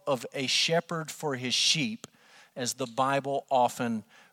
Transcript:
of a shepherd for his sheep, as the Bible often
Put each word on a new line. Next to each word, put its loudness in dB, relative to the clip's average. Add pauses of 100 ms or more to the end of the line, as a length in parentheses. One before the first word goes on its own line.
of -2
a -4
shepherd 0
for -4
his -2
sheep, 0 (500)
as -4
the -4
Bible 0
often 2 (300)